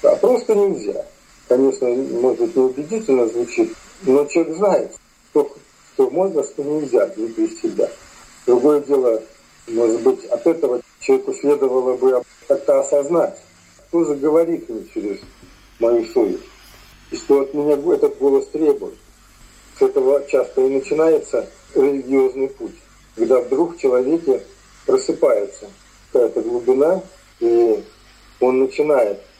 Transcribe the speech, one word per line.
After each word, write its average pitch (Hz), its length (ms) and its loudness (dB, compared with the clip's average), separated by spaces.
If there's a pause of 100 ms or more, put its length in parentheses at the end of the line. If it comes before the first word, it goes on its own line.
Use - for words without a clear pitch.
А - 140 6
просто 226 360 2
нельзя. 185 500 0 (440)
Конечно, 127 400 2
может 123 520 -2
быть, 117 160 -2
неубедительно 135 720 0
звучит, - 460 -2 (300)
но 143 220 4
человек 160 320 -2
знает, 175 340 0 (400)
что, 143 200 0 (420)
что 127 180 0
можно, 160 320 -2
что - 200 -8
нельзя 143 520 0
внутри 110 320 -4 (100)
себя. - 320 -4 (560)
Другое 135 360 4
дело, 123 420 0 (440)
может 113 340 0
быть, 127 240 0
от - 200 -4
этого - 360 0 (180)
человеку 135 340 0
следовало 131 640 0
бы 127 240 2 (260)
как-то 139 320 2
осознать, 147 600 0 (480)
кто 170 180 0
же 147 100 -2
говорит 156 540 0
мне 110 240 -10
через 101 240 -6 (640)
мою 117 260 2
совесть, 107 380 -2 (680)
и - 80 -12
что 139 240 2
от 135 140 -6
меня 147 200 2
го-, 143 180 0
этот - 260 0
голос 135 280 2
требует. - 480 -2 (840)
С - 20 4
этого 135 460 2
часто 131 340 0
и 131 80 4
начинается 143 800 0 (240)
религиозный 135 760 0
путь, 107 260 -14 (400)
когда 113 260 2
вдруг 165 340 -2
в - 40 -20
человеке 131 640 0 (440)
просыпается 104 840 -2 (420)
какая-то 120 300 0
глубина, 131 600 0 (380)
и 117 440 2 (560)
он 127 200 2
начинает 131 600 0 (200)